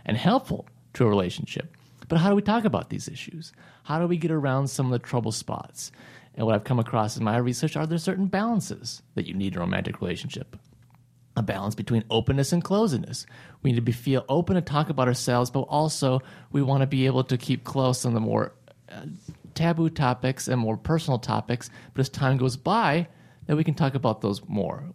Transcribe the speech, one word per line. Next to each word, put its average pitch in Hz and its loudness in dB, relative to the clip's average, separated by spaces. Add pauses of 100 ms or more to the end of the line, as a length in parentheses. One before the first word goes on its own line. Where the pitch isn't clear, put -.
and 110 -2
helpful - 0 (280)
to 123 4
a - 6
relationship. - -2 (340)
But 165 4
how 175 4
do 202 4
we 202 2
talk 214 2
about 120 0
these - -6
issues? - -14 (320)
How 151 -2
do 175 0
we 175 2
get 160 0
around 139 2
some 135 -2
of 127 0
the 120 2
trouble 113 -2
spots? - -10 (440)
And 113 -2
what 113 4
I've 107 2
come 123 2
across 110 0
in 113 -4
my 110 2
research 123 0
are 151 -2
there 165 -2
certain 190 -2
balances 202 -2 (140)
that - -4
you - -10
need 95 -2
in 92 -4
a - -2
romantic 90 -2
relationship. - -8 (840)
A 110 0
balance 98 -4
between 110 0
openness 135 2
and 170 2
closedness. 190 0 (360)
We 135 2
need 117 4
to 117 0
be, 117 2
feel 131 0
open 170 2
to 175 2
talk 147 0
about 135 2
ourselves, 123 2
but 135 0
also 143 2 (280)
we 143 2
want 135 2
to 135 4
be 135 2
able 131 2
to 131 0
keep 123 -2
close 127 0
on 117 2
the 110 2
more, 110 0 (360)
uh, - -14 (500)
taboo 165 2
topics 131 0
and 127 2
more 110 0
personal 156 0
topics. 113 -4 (240)
But - -4
as 131 0
time 135 0
goes 127 0
by, 175 2 (360)
then 151 0
we 165 2
can 151 0
talk 135 0
about 120 0
those 101 0
more. 98 -4 (120)